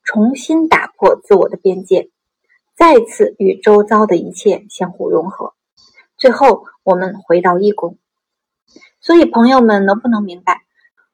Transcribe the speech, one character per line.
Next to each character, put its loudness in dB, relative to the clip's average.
重 -2
新 -4
打 -2
破 0
自 0
我 2
的 -12
边 -4
界， -2
再 6
次 -2
与 0
周 2
遭 0
的 0
一 -6
切 -4
相 -10
互 -10
融 -4
合。 -16
最 4
后 0
我 0
们 -8
回 0
到 0
一 0
宫。 -8
所 0
以 6
朋 2
友 4
们 2
能 0
不 -8
能 -2
明 -14
白， -6